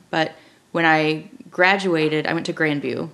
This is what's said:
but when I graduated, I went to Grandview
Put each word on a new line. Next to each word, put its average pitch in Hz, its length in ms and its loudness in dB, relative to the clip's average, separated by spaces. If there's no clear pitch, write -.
but 160 220 -2
when 165 140 0
I 156 420 2
graduated, 170 800 0
I - 60 -2
went 165 120 -4
to 175 80 -6
Grandview 151 600 -4